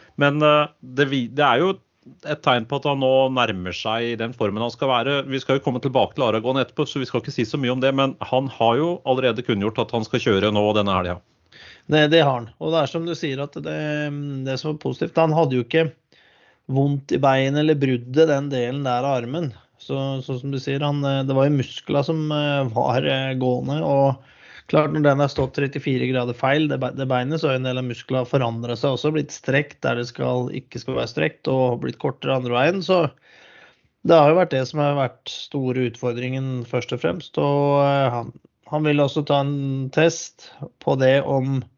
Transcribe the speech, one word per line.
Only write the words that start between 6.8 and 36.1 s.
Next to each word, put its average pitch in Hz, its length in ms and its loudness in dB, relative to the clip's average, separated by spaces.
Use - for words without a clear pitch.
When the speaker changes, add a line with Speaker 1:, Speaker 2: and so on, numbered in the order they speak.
Speaker 1:
så - 120 -8
vi 131 80 -4
skal 131 140 -4
ikke 139 140 -8
si 120 100 -2
så 147 140 -4
mye 127 120 0
om 127 100 -2
det, 135 140 2
men 135 260 0
han 131 280 0
har 117 300 2
jo 170 280 -2
allerede 127 400 0
kunngjort 107 320 0
at 117 140 -2
han 113 100 0
skal - 160 -2
kjøre 104 320 2
nå 104 240 2
denne 101 160 2
helga. 90 300 -2
Speaker 2:
Det, 151 220 4
det 160 140 6
har 131 160 0
han, 110 180 -12
og 160 160 -4
det 160 80 2
er 139 80 0
som 165 160 -6
du 170 80 -4
sier 143 240 -6
at 143 160 -8
det, 156 240 -8
det 135 140 -4
som 151 160 -6
er 151 80 -10
positivt, 147 320 -6
han 160 160 4
hadde 156 240 2
jo 123 80 2
ikke 160 300 0
vondt 139 460 0
i 143 80 2
beinet 135 380 4
eller 156 180 4
bruddet 131 480 2
den 143 240 0
delen 131 320 -2
der 123 240 0
av 131 160 0
armen. 135 300 -6
Så, - 160 -8
sånn 127 140 -6
som 139 100 -6
du 139 80 -4
sier, 139 240 -4
han, 147 220 0
eh, 135 180 0
det 135 140 0
var 135 100 6
jo 147 140 4
muskler 143 420 -2
som, 156 220 -2
eh, 143 300 0
var, 131 320 0
eh, 135 320 -2
gående, 127 380 -2
og 139 300 4
klart, 151 240 2
når 151 140 0
den 143 180 4
har 139 80 4
stått 131 240 -2
trettifire 135 560 -2
grader 123 240 -2
feil, 143 320 2
det 139 160 -4
be-, 127 80 -4
det 131 160 -6
beinet, 131 320 -2
så 156 140 0
har 131 80 -2
en - 20 -4
del 127 160 -4
av 127 80 -4
musklene 123 400 -4
forandret 117 560 -2
seg 139 140 0
også, 151 180 -2
blitt 151 160 -4
strekt 143 520 -4
der 127 120 0
det 123 140 -4
skal, 127 420 -4
ikke - 320 -10
skal 131 160 -6
være 120 140 -6
strekt, 156 340 -4
og 131 380 0
blitt 123 180 -8
kortere 135 320 -4
andre 127 240 -2
veien. 175 240 2
Så 175 220 2
det 165 160 8
har 151 160 8
jo 180 60 4
vært 175 100 2
det 131 160 0
som 151 160 -4
har 143 160 0
vært - 320 -4
store 127 640 -4
utfordringen 127 720 -4